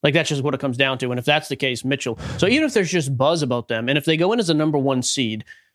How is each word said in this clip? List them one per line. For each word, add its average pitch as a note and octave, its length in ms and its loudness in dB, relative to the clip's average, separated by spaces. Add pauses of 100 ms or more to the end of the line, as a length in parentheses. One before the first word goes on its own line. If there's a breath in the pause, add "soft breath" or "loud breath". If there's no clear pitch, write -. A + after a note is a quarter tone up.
Like, D3 100 2
that's D#3+ 160 2
just C#3 140 -2
what C#3+ 100 0
it C3 60 -4
comes B2+ 180 -4
down C3+ 220 0
to. B2+ 120 -2
And B2 60 -2
if A#2+ 80 -6
that's D3+ 220 2
the C#3 80 -6
case, B2+ 300 -4
Mitchell. C3 340 -2 (180 loud breath)
So F#3 100 2
even D4 200 4
if A#3+ 60 -4
there's F#3+ 180 0
just C3+ 260 0
buzz D3+ 240 2
about B2 260 -2
them, A#2 220 -2
and C#3+ 80 2
if C#3+ 80 -2
they D#3+ 120 2
go F3 160 2
in A#3+ 60 0
as F3+ 120 0
a - 20 4
number D3+ 240 2
one C3 240 2
seed, A2 420 -2 (320 loud breath)